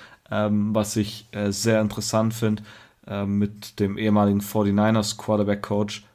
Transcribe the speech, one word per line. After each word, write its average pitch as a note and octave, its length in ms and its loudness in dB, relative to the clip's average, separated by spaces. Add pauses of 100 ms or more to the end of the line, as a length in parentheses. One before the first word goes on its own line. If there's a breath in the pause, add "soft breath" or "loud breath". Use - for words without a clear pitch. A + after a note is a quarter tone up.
(300 loud breath)
ähm, G#2 440 0
was G#2+ 220 0
ich, G#2 340 -4
äh, G#2 220 -2
sehr A2 280 2
interessant A2 540 0
find, G#2+ 280 -2 (440 loud breath)
ähm, G2+ 320 -2
mit - 400 -4
dem G2+ 180 0
ehemaligen G#2 440 4
forty-niners G#2+ 760 0
Quarterback G#2 460 0
Coach G#2 420 -4 (100)